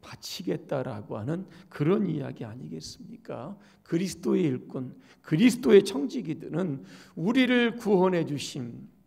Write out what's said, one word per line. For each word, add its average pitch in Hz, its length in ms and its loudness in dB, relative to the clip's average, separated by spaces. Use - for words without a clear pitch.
바치겠다라고 135 1160 -8
하는 156 300 -6
그런 190 400 2
이야기 131 380 -6
아니겠습니까? 139 1120 -12
그리스도의 170 600 0
일꾼, 131 520 -4
그리스도의 202 640 6
청지기들은 160 1000 -4
우리를 240 640 2
구원해 185 480 2
주신 131 600 -8